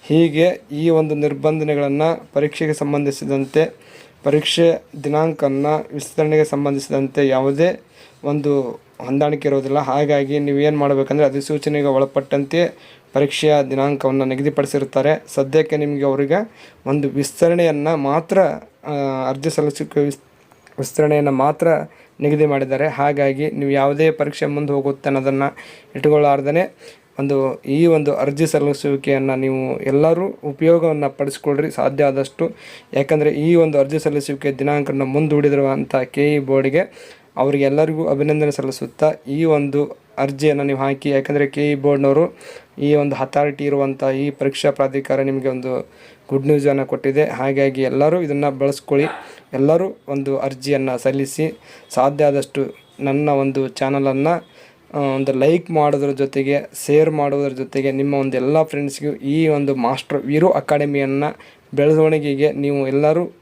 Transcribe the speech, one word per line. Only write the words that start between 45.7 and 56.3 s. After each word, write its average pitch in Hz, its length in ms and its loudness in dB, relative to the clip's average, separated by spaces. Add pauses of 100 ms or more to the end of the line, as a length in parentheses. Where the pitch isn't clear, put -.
ಗುಡ್ 135 160 -2
ನ್ಯೂಸನ್ನು 139 400 2
ಕೊಟ್ಟಿದೆ. 135 380 0
ಹಾಗಾಗಿ 135 580 0
ಎಲ್ಲರೂ 143 380 2
ಇದನ್ನು 143 380 -2
ಬಳಸ್ಕೊಳ್ಳಿ, 139 480 0 (460)
ಎಲ್ಲರೂ 160 440 2 (120)
ಒಂದು 139 300 -2
ಅರ್ಜಿಯನ್ನು 135 600 -2
ಸಲ್ಲಿಸಿ. 139 600 -2 (360)
ಸಾಧ್ಯ 143 300 2
ಆದಷ್ಟು 139 500 0 (260)
ನನ್ನ 143 280 0
ಒಂದು 135 400 0
ಚಾನಲನ್ನು, 139 800 0 (480)
ಆ, 147 40 -4
ಒಂದು 135 340 -2
ಲೈಕ್ 160 380 2
ಮಾಡೋದ್ರ 147 400 2
ಜೊತೆಗೆ, 139 480 -2 (280)